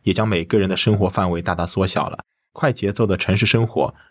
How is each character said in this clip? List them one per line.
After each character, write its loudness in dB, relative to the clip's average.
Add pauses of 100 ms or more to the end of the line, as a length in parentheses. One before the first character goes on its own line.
也 2
将 0
每 0
个 2
人 2
的 -2
生 2
活 2
范 0
围 -2
大 -2
大 -2
缩 -2
小 -2
了。 -12 (340)
快 0
节 -2
奏 0
的 2
城 0
市 2
生 2
活 -2 (160)